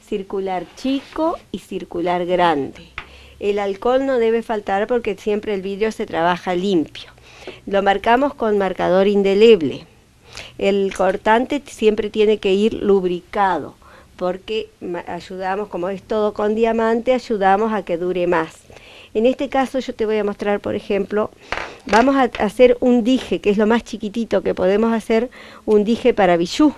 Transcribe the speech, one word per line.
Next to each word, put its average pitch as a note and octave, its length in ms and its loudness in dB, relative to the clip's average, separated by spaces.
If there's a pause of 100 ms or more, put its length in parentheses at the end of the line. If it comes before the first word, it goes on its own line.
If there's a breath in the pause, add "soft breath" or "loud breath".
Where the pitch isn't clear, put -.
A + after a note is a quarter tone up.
circular F#3+ 600 -6 (100)
chico C#4 600 -4 (120)
y F#3+ 100 -8
circular F3+ 640 -4
grande. E3+ 640 0 (520 loud breath)
El G3+ 180 -2
alcohol A#3 480 -2
no C4 120 0
debe A3+ 240 0
faltar G#3 440 -2
porque A3+ 300 -2
siempre G#3 380 -4
el F#3+ 60 -4
vidrio G3 300 -4
se G#3+ 160 -8
trabaja F3 480 -2
limpio. F3+ 560 -2 (560 loud breath)
Lo G3 160 0
marcamos A#3 500 2
con A3 240 -2
marcador F#3 520 2
indeleble. G3 800 4 (680 loud breath)
El G3 400 0
cortante G#3+ 680 0
siempre G#3+ 440 0
tiene G#3+ 280 2
que F#3+ 160 0
ir G#3+ 200 2
lubricado F3+ 1000 0 (420 loud breath)
porque F#3+ 520 -6 (120)
ma-, F3+ 280 -8
ayudamos, F#3+ 600 -8
como F3+ 200 -6
es F#3+ 140 -8
todo G#3+ 300 -2
con G#3 220 -2
diamante, A3+ 580 0
ayudamos G#3+ 600 2
a G3+ 120 -4
que F3 140 -4
dure F3+ 300 -2
más. D#3+ 260 0 (580 loud breath)
En A3 140 0
este C4 220 0
caso C4 320 -2
yo B3 140 -10
te A3 120 -2
voy G#3+ 100 -2
a G#3 80 0
mostrar, G3+ 360 -2
por G#3 160 -6
ejemplo, G#3 540 -2 (560 loud breath)
vamos C4 300 4
a B3 220 2
hacer B3 420 4
un B3 240 2
dije, A3+ 360 0
que G#3 100 0
es G3+ 80 2
lo G#3+ 80 2
más A3+ 180 2
chiquitito G#3 580 -4
que F#3 120 -2
podemos G#3 380 2
hacer, A3+ 360 -2 (380 loud breath)
un G#3 180 4
dije A3+ 300 2
para F3+ 220 4
bijú G#3 420 2